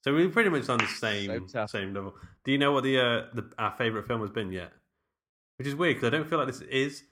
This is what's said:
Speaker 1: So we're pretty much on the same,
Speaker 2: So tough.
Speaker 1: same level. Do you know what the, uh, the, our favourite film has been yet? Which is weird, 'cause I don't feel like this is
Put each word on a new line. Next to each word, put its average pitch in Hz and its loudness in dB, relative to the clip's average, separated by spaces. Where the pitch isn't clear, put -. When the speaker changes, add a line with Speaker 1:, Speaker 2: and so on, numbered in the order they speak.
Speaker 1:
So 139 2
we're 165 6
pretty 220 4
much 143 0
on 123 2
the 107 2
same, 101 -2
Speaker 2:
So 120 -4
tough. 104 -4
Speaker 1:
same 98 -4
level. 98 -8
Do 131 2
you 139 4
know 143 4
what 135 2
the, 135 4
uh, 120 2
the, 117 -8
our 107 -2
favourite 113 -2
film 113 -2
has 101 -6
been 101 -4
yet? 90 -8
Which 131 -6
is 139 -4
weird, 160 2
'cause - -4
I 120 4
don't 156 2
feel 160 0
like 139 0
this 127 -8
is 135 -2